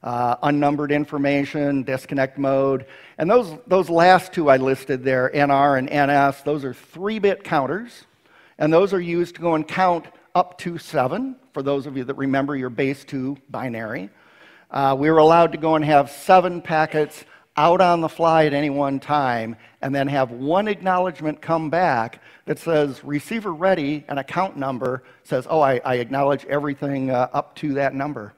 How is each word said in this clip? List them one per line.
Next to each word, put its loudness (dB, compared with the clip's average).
uh, -2
unnumbered 2
information, -2
disconnect -4
mode. 0
And -2
those, 2
those 2
last 6
two 0
I 8
listed -2
there, 0
N 2
R 4
and -4
N 2
S, 2
those -4
are -8
three-bit -4
counters, -4
and 2
those 4
are -2
used -4
to -16
go 0
and -2
count 0
up -2
to -8
seven, -4
for -8
those -4
of -10
you -6
that -8
remember -2
your -6
base -4
two -8
binary. -10
Uh, 0
we 2
were 6
allowed 6
to -8
go 0
and 0
have 4
seven 4
packets -2
out 4
on 4
the -2
fly 2
at 0
any -2
one -2
time, -2
and -6
then -2
have 0
one -2
acknowledgement -2
come -4
back 0
that -6
says, -2
"Receiver -6
ready," -2
and -6
account -4
number -4
says, -4
"Oh, 2
I, 2
I 0
acknowledge -2
everything, -4
uh, 0
up -6
to -4
that -2
number." -8